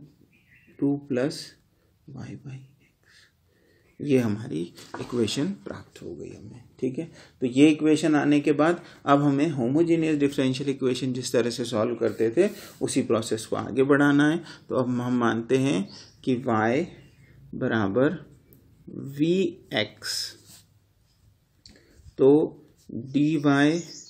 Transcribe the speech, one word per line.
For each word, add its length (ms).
टू 160
plus 360
Y 320
by 160
X, 100
ये 200
हमारी 420
इक्वेशन 440
प्राप्त 360
हो 140
गई 140
हमें, 340
ठीक 200
है। 60
तो 60
ये 220
इक्वेशन 460
आने 240
के 140
बाद 280
अब 160
हमें 300
होमोजेनियस 640
डिफरेंशियल 520
इक्वेशन 440
जिस 200
तरह 160
से 160
सॉल्व 300
करते 360
थे 180
उसी 220
प्रोसेस 420
को 100
आगे 300
बढ़ाना 440
है। 140
तो 60
अब 160
हम 280
मानते 400
हैं 280
कि 200
y 420
बराबर 640
वी 180
एक्स, 600
तो 120
डी 480
वाई 420